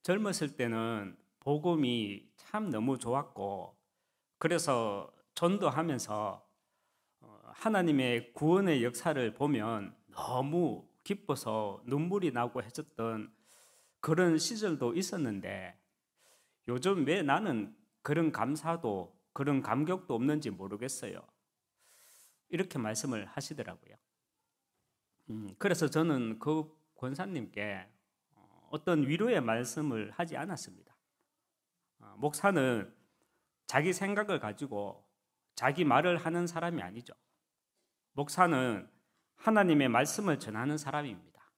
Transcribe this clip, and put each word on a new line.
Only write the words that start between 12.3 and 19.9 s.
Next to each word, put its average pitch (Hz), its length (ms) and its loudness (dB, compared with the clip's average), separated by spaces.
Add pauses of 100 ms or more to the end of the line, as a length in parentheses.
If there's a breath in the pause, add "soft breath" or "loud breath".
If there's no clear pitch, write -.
나고 120 320 -2
했었던 113 720 -8 (640 soft breath)
그런 160 400 4
시절도 160 560 -2
있었는데, 101 840 -4 (920 soft breath)
요즘 151 380 0
왜 175 160 2
나는 139 540 0 (260)
그런 156 280 2
감사도 135 840 -4 (180)
그런 139 300 0
감격도 151 520 0